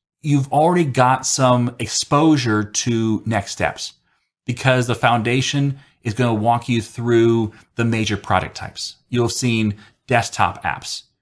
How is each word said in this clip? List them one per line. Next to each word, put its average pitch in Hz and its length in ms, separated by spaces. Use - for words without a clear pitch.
you've 143 300
already 170 340
got 127 400
some 123 520
exposure 123 840
to 110 640
next 110 260
steps - 420
because 127 420
the 120 80
Foundation 131 840
is 113 100
gonna 120 200
walk 117 360
you 117 120
through 117 720
the 120 100
major 110 320
product - 380
types. - 400
You'll 120 160
have 113 80
seen 110 420
desktop 117 560
apps. - 400